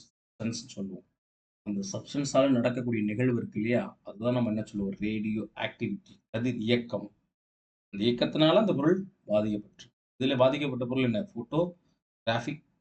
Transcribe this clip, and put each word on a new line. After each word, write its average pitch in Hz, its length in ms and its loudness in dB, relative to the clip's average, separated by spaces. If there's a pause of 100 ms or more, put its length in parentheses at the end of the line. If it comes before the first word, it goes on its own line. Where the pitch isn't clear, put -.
சப்ஸ்டன்ஸ் - 580 -8 (140)
சொல்லுவோம். 98 300 -10 (600)
அந்த 101 140 -4 (120)
சப்ஸ்டன்ஸால 135 680 2
நடக்கக்கூடிய 120 520 0
நிகழ்வு 120 300 2
இருக்கு 101 200 -6
இல்லையா, 113 220 2 (260)
அதுதான் 117 300 -2
நம்ம 113 160 0
என்ன 110 160 -2
சொல்லுவோம், 98 240 -4 (120)
ரேடியோ 107 360 -2 (240)
ஆக்டிவிட்டி, 107 480 -8 (200)
கதிர் 117 340 -2
இயக்கம். 117 400 0 (840)
அந்த 101 140 -6
இயக்கத்தினால 156 580 4
அந்த 180 140 2
பொருள் 175 220 2 (320)
பாதிக்கப்பட்டிருக்கு. 107 600 -2 (260)
இதுல 135 240 0
பாதிக்கப்பட்ட 131 480 0
பொருள் 131 180 2
என்ன? 107 100 0 (120)
ஃபோட்டோகிராஃபிக் - 1300 -4 (180)